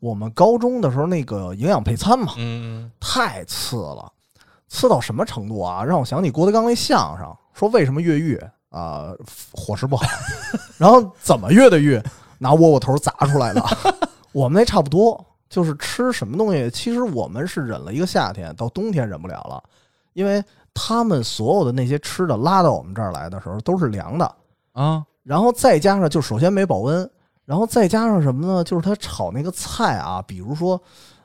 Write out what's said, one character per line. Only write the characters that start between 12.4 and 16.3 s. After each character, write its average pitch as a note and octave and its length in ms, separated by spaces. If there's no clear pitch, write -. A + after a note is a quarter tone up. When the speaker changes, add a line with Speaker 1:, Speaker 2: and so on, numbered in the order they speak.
Speaker 1:
窝 D#3+ 200
窝 C3+ 60
头 C3 200
砸 - 120
出 C#3+ 100
来 A#2+ 160
的。 - 100
<laughs> - 340
我 C3+ 160
们 D#3+ 140
那 A#3 60
差 G3+ 160
不 C#3 80
多， G#3 340
就 F3+ 160
是 D#3 120
吃 B3 360
什 A2 160
么 B2 80